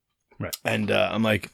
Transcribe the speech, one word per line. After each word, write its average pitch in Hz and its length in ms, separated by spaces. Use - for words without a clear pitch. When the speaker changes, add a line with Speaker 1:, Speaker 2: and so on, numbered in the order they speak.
Speaker 1:
Right. - 180
Speaker 2:
And, 107 260
uh, 98 220
I'm 110 100
like, 107 300